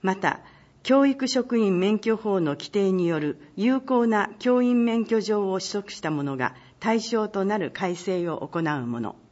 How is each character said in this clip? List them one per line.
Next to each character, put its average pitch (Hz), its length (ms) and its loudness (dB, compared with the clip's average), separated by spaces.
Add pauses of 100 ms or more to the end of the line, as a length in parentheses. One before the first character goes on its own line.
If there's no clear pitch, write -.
ま 190 140 0
た、 185 240 -2 (460)
教 277 220 6
育 269 200 0
職 254 300 0
員 196 220 4
免 208 180 2
許 220 180 0
法 202 240 -2
の 156 120 0
規 - 180 -8
定 196 220 2
に 180 160 2
よ 165 120 0
る 147 200 -4 (160)
有 254 260 2
効 247 240 2
な 214 320 2
教 247 240 2
員 247 240 4
免 226 220 0
許 226 120 2
状 202 320 0
を 185 80 0
取 - 120 -8
得 202 180 -6
し - 100 -14
た 156 120 -4
者 143 260 -2
が 127 160 -2 (260)
対 226 200 0
象 214 280 -2
と 202 160 -4
な 208 140 0
る 175 140 -4
改 180 240 -4
正 175 340 -4
を 151 180 -6
行 170 120 -4
う 151 260 0
も 120 140 -4
の。 110 160 -6 (160)